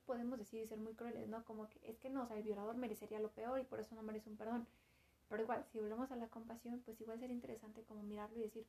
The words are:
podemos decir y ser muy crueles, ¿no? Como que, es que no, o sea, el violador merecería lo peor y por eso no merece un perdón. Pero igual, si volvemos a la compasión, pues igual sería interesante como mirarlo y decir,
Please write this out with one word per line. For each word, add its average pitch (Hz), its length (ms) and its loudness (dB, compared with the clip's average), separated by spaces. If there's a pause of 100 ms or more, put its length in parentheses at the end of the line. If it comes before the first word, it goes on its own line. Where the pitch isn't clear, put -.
podemos 240 340 4
decir 220 240 -2
y 220 40 0
ser 220 120 -2
muy 220 160 -2
crueles, 233 340 -2
¿no? 226 160 0
Como 214 240 -4
que, - 140 -18
es 226 160 -6
que 262 100 -4
no, 269 140 4
o - 40 2
sea, 220 100 0
el 214 60 2
violador 214 320 2
merecería 214 440 0
lo 214 120 4
peor 240 280 2
y 254 40 4
por 233 160 -2
eso 220 160 -4
no 220 80 -8
merece 214 260 -2
un 214 80 -6
perdón. 233 300 2 (640)
Pero 220 140 4
igual, 233 280 4
si 226 80 0
volvemos 226 320 2
a 262 60 -2
la 233 100 0
compasión, 233 560 -6
pues 226 160 -8
igual 226 200 -4
sería 247 160 0
interesante 220 480 -4
como 214 200 -8
mirarlo 208 340 -2
y 233 40 2
decir, 220 280 -2